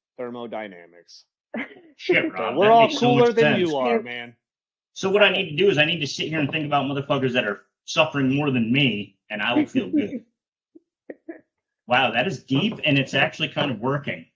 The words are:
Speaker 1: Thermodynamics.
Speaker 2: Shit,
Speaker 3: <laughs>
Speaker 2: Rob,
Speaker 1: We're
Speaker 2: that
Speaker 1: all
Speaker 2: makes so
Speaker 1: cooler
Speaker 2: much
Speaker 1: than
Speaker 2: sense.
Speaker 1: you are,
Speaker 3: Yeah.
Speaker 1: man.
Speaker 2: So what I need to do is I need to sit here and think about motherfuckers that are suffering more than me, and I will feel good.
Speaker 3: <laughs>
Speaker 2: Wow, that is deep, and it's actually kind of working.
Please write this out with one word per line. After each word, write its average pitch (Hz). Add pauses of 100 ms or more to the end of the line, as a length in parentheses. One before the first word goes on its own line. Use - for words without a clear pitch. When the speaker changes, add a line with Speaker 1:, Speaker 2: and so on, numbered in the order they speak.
(160)
Speaker 1:
Thermodynamics. 107 (720)
Speaker 2:
Shit, -
Speaker 3:
<laughs> -
Speaker 2:
Rob, -
Speaker 1:
We're 180
Speaker 2:
that 220
Speaker 1:
all 233
Speaker 2:
makes -
so 240
Speaker 1:
cooler 240
Speaker 2:
much 226
Speaker 1:
than 226
Speaker 2:
sense. - (120)
Speaker 1:
you 147
are, 131
Speaker 3:
Yeah. 107
Speaker 1:
man. 120 (580)
Speaker 2:
So -
what 208
I 196
need 185
to 147
do 196
is 147
I 151
need 165
to 143
sit 170
here 156
and 139
think 156
about 143
motherfuckers 139
that 120
are 101 (220)
suffering 139
more 147
than 117
me, 113 (140)
and 104
I 110
will 302
feel 143
good. 262
Speaker 3:
<laughs> - (1500)
Speaker 2:
Wow, 123
that 117
is 175
deep, 175
and 143
it's 131
actually 147
kind 147
of 104
working. 117